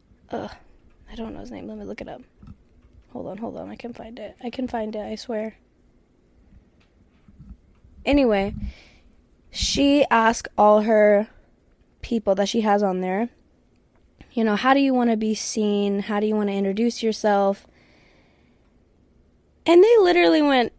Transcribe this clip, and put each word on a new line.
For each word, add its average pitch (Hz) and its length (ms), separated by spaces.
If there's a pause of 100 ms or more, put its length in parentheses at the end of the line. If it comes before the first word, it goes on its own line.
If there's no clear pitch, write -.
(320)
Ugh, - 200 (600)
I - 40
don't 220 180
know - 80
his 247 100
name. 196 160
Let 214 100
me 208 60
look 202 180
it 214 60
up. - 140 (880)
Hold - 160
on, 190 100
hold 220 200
on. 185 120
I 214 60
can 233 180
find 233 240
it. 220 240
I 240 80
can 254 180
find 220 280
it, 214 60
I 214 140
swear. 220 420 (2500)
Anyway, 220 500 (960)
she 277 580
asked 226 380 (100)
all 214 240
her 214 460 (760)
people 214 340
that 196 120
she 233 140
has 208 220
on 185 180
there, 196 280 (1040)
you 226 120
know, 208 120
"How 254 180
do 277 60
you 269 140
wanna 233 240
be 220 160
seen? 202 680
How 208 180
do 214 80
you 214 80
wanna 208 160
introduce 196 500
yourself?" 202 640 (2000)
And 349 180
they 466 140
literally 349 440
went 269 380